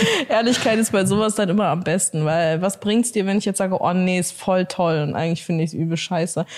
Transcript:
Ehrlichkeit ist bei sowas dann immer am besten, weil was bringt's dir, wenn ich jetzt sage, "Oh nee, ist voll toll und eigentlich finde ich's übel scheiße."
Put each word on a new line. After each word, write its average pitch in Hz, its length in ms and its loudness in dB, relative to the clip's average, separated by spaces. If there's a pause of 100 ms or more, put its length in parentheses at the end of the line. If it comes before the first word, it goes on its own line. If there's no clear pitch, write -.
(280)
Ehrlichkeit 226 500 2
ist 226 140 0
bei 196 140 2
sowas 214 280 2
dann 202 140 0
immer 196 200 2
am 170 160 -2
besten, 160 400 0
weil 160 380 2
was 196 180 -2
bringt's 226 320 0
dir, 196 140 0
wenn 196 120 0
ich 208 60 -2
jetzt 196 140 -2
sage, 185 220 0
"Oh 175 120 0
nee, 185 260 2
ist 170 140 -2
voll 185 340 0
toll 165 400 0
und 147 80 -4
eigentlich 165 300 -2
finde 165 200 0
ich's 156 100 -6
übel 165 220 -2
scheiße." 165 480 -2 (140)